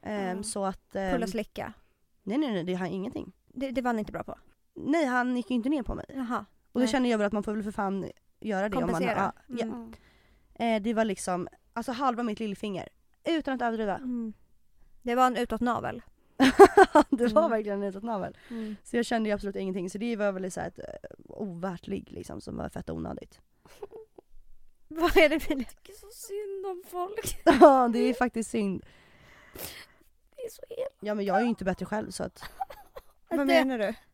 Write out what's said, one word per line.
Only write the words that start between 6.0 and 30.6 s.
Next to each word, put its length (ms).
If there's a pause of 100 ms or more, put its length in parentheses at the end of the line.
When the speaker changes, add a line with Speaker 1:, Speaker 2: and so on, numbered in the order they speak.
Speaker 2:
Jaha. 300 (340)
Speaker 1:
Och 80
då 40
Speaker 2:
Nej. 40
Speaker 1:
kände 200
jag 100
väl 80
att 60
man 100
får 100
väl 100
för 100
fan 380 (300)
göra 280
det 80
om 60
man 100
Speaker 2:
Kompensera. 280
Speaker 1:
har, 120 (140)
ja. 180
Speaker 2:
Mm. 280 (600)
Speaker 1:
Eh, 280
det 120
var 100
liksom, 440 (240)
alltså, 200
halva 300
mitt 180
lillfinger. 480 (360)
Utan 300
att 80
överdriva. 340
Speaker 2:
Mm. 360 (680)
Det 120
var 120
en 100
utåt 240
navel. 420 (340)
Speaker 1:
<laughs> 760
Det 160
var 160
Speaker 2:
Mm. 80
Speaker 1:
verkligen 320
en 60
utåt 140
navel. 340 (140)
Speaker 2:
Mm. 340
Speaker 1:
Så 120
jag 100
kände 220
ju 60
absolut 220
ingenting. 340
Så 80
det 180
var 160
väl 200
så 80
här 80
ett, 100
eh, 60 (440)
ovärt 580
ligg, 260
liksom, 280
som 160
var 120
fett 220
onödigt. 500 (220)
Speaker 2:
<laughs> 1300
Vad 280
är 120
det 120
för 160
Speaker 3:
Jag 120
tycker 240
så 180
synd 560
om 240
folk. 540
Speaker 1:
<laughs> 160
Ja, 320
det 60
är 160
faktiskt 360
synd. 340 (1500)
Speaker 3:
Det 60
är 80
så 200